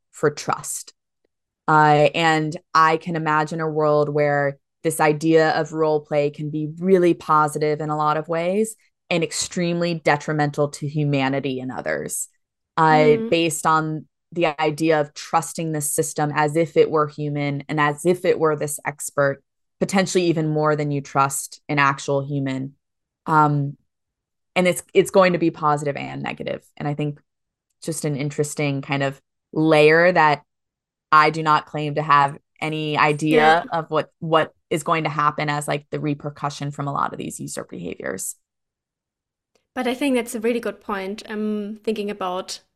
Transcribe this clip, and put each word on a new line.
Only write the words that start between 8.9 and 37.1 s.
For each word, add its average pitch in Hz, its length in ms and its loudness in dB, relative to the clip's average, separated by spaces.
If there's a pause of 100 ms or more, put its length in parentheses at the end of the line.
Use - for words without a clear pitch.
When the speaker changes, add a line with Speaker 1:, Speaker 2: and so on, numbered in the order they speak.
Speaker 1:
and 175 140 0
extremely 170 720 -2
detrimental 147 720 0
to 147 180 -10
humanity 139 720 -2
and 127 120 -10
others, - 580 -6 (480)
uh, 165 140 4
Speaker 2:
Mm-hmm. 156 380 4
Speaker 1:
based 165 360 0
on 156 420 0 (240)
the 165 300 -2
idea 156 400 2
of 147 120 -6
trusting 160 600 -4
the 151 80 -4
system 147 520 -2
as 151 220 0
if 165 220 0
it 156 120 6
were 151 180 0
human 143 600 -4
and 151 140 -2
as 147 240 0
if 180 180 2
it 170 160 0
were 156 160 2
this 147 300 -6
expert, 143 580 -4 (380)
potentially 185 440 0
even 160 220 0
more 151 280 0
than 147 140 -4
you 143 120 -2
trust - 640 -2
an 147 120 0
actual 139 460 0
human. 135 500 -6 (500)
Um, 147 500 2 (800)
and 180 120 2
it's, 175 160 -2 (100)
it's 185 180 4
going 185 220 6
to 170 60 -2
be 165 120 2
positive 147 440 -2
and 135 260 -10
negative. 135 440 -8 (100)
And 147 120 -8
I 147 80 -4
think 147 260 -6 (600)
just - 220 -6
an 147 140 -2
interesting 143 640 -4
kind 139 220 -4
of 139 180 -4 (320)
layer 156 580 6
that 156 320 4 (680)
I 156 180 8
do 160 120 -2
not 151 240 2
claim 151 300 -6
to 151 60 0
have 143 360 4 (240)
any 156 360 -4
idea 156 680 4
Speaker 2:
Yeah. 165 140 -4
Speaker 1:
of 160 100 -8
what, 156 300 -2
what 160 340 0 (160)
is 160 140 -2
going 160 220 -2
to 156 40 -2
happen 151 400 -2
as, 147 180 -4
like, 147 240 -6
the 147 80 -6
repercussion 143 720 -6
from 143 160 -8
a 139 60 -4
lot - 200 -2